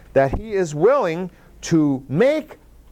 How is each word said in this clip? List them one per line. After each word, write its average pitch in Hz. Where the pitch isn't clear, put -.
that 135
he 214
is 180
willing 185
to 147
make 254